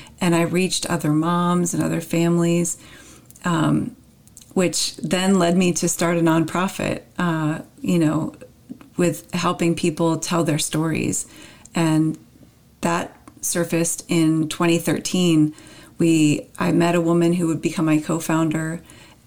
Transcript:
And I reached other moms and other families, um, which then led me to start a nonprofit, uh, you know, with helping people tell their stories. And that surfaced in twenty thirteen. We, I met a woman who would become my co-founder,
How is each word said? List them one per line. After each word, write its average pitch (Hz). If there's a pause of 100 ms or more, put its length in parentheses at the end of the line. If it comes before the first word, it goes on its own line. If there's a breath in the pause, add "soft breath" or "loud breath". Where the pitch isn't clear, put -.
(200 loud breath)
And 175
I 170
reached 170
other 156
moms 175
and 156
other 160
families, 170 (640 loud breath)
um, 156 (580)
which -
then 185
led 170
me 180
to 170
start 170
a 170
nonprofit, 165 (160)
uh, 160 (200)
you 175
know, 156 (640)
with 175
helping 170
people 165
tell 170
their 151
stories. - (460 loud breath)
And 160 (640)
that 170 (260)
surfaced 170
in 160
twenty 170
thirteen. 160 (440 loud breath)
We, 160 (100)
I 175
met 170
a 175
woman 170
who 175
would 156
become 160
my 156
co-founder, 160 (440 loud breath)